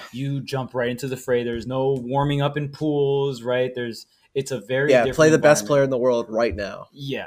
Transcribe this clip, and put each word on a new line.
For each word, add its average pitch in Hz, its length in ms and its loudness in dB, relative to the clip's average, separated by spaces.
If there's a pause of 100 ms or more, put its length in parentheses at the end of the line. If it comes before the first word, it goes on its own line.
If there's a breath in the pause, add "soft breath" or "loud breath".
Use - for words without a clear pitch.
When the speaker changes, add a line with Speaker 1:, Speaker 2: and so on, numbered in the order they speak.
(120)
Speaker 1:
you 139 280 -4
jump 127 340 -6
right 120 160 -2
into 123 180 -6
the 123 80 -6
fray. 120 280 0
There's 117 220 -6
no 131 280 0
warming 139 460 0
up 143 160 0
in 147 140 -4
pools, 139 720 0
right? 127 320 0
There's, 120 320 -8 (280)
it's 131 160 -4
a 131 100 -4
very 131 320 0
Speaker 2:
Yeah, 127 120 8
Speaker 1:
different - 120 -2
Speaker 2:
play 156 140 6
the 156 80 6
best 147 240 6
Speaker 1:
environment. 104 60 -8
Speaker 2:
player 143 160 4
in 135 60 0
the 131 80 0
world 120 320 2
right 107 260 0
now. 101 360 -10
Speaker 1:
Yeah, 135 340 -8